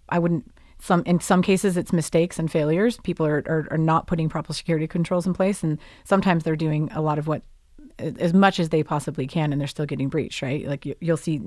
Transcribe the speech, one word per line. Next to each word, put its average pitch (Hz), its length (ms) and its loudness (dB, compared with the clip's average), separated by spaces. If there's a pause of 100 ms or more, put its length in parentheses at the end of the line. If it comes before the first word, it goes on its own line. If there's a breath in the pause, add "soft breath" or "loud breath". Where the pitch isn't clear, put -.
I 175 100 0
wouldn't, 170 320 0 (280 soft breath)
some, 175 260 2
in 175 160 4
some 190 200 4
cases 185 360 2
it's - 160 -4
mistakes 170 460 2
and 160 120 -2
failures. 170 520 2
People 160 220 -2
are, 151 220 0
are, 156 240 -2
are 156 60 -2
not 160 300 2
putting 165 200 0
proper 156 260 -6
security 160 340 -2
controls 175 400 -2
in 185 60 2
place, 190 300 0
and 156 140 0 (260 loud breath)
sometimes 190 400 2
they're 160 140 0
doing 156 360 0
a 156 80 -4
lot 151 180 0
of 151 80 -4
what 151 160 -4 (560)
a-, 165 200 -6
as 170 140 0
much 190 260 6
as 165 100 0
they 156 140 2
possibly 143 440 -4
can, 151 240 0
and 143 100 -2
they're 143 60 -2
still 151 180 -6
getting 139 240 -2
breached, - 320 -4
right? 139 260 -4
Like, 139 180 -6
you, 139 140 -6
you'll 165 180 0
see 151 300 -2